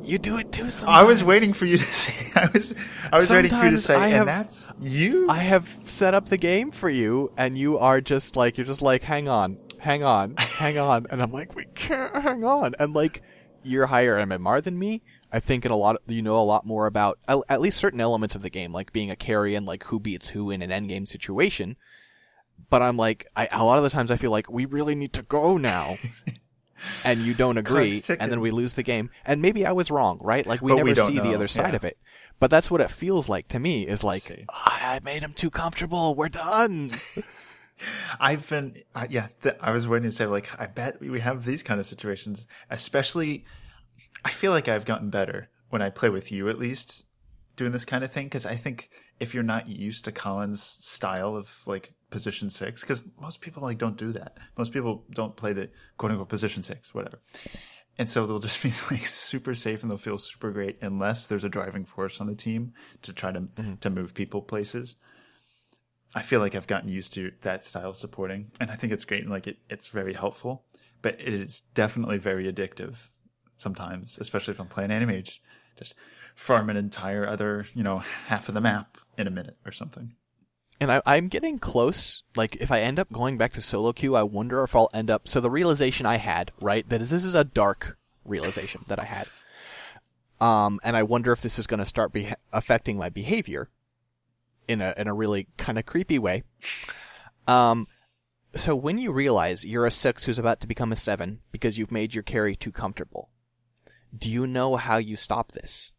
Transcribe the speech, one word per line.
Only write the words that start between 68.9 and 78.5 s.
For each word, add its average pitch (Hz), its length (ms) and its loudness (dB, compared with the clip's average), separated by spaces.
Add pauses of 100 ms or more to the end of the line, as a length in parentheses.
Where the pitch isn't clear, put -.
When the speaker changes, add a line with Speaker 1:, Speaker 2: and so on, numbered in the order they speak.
Speaker 2:
it's 101 120 -8
great, 104 180 -4
and, 101 80 -10
like, 95 160 -8
it, 104 100 -14 (120)
it's - 180 -14
very 95 260 -8
helpful, 104 520 -8 (360)
but 185 180 -2
it 117 140 -6
is 98 280 -10 (120)
definitely 107 460 -2
very 95 320 -4
addictive 101 580 -10 (480)
sometimes, 92 600 -12
especially 104 340 -8
if - 60 -12
I'm 90 80 -12
playing 101 240 -6
Animage. 107 480 -4 (380)
Just - 180 -20 (400)
farm 110 340 2
an 104 80 -2
entire 101 500 -6
other, 104 460 -4
you 120 80 -6
know, 98 180 -2 (280)
half 107 200 -4
of 104 60 -8